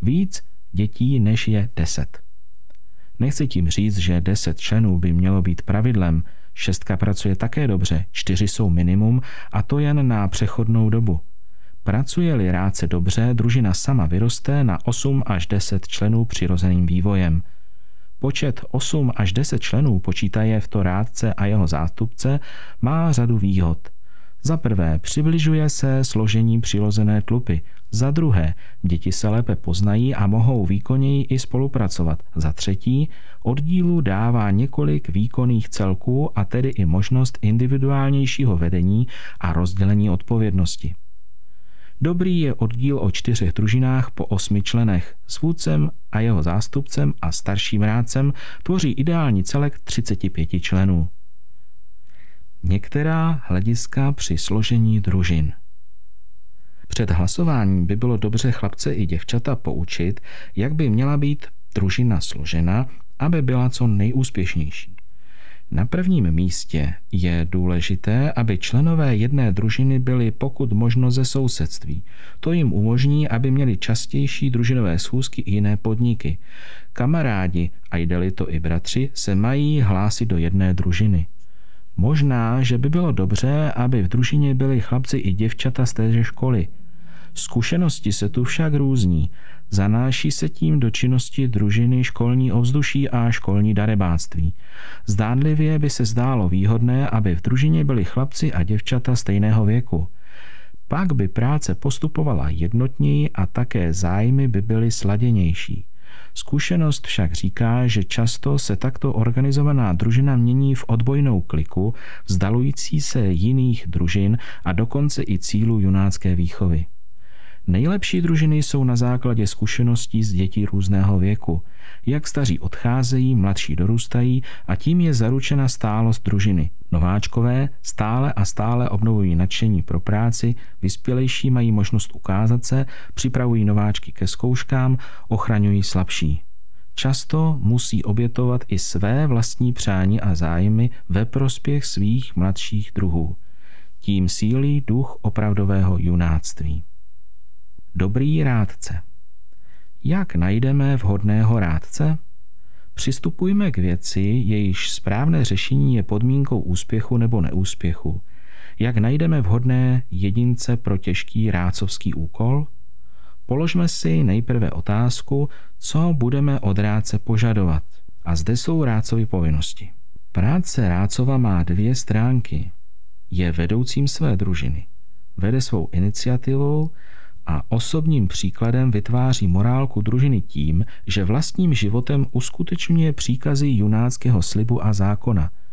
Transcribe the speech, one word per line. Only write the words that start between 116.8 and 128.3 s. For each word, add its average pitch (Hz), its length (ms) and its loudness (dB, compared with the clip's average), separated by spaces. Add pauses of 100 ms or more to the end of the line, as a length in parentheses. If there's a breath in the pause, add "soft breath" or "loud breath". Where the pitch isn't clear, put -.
Nejlepší 170 540 0
družiny 156 360 2
jsou 143 280 0
na 123 120 2
základě 120 500 0
zkušeností 113 760 0
z 104 100 0
dětí 95 340 0
různého 98 520 2
věku. 90 440 0 (440 loud breath)
Jak 143 220 -2
staří 131 300 0
odcházejí, 127 760 0
mladší 95 420 0
dorůstají 120 640 2 (240 loud breath)
a 101 100 0
tím 170 240 2
je 165 140 2
zaručena 131 540 2
stálost 113 560 0
družiny. 98 460 2 (220)
Nováčkové 113 760 0 (140)
stále 120 500 -2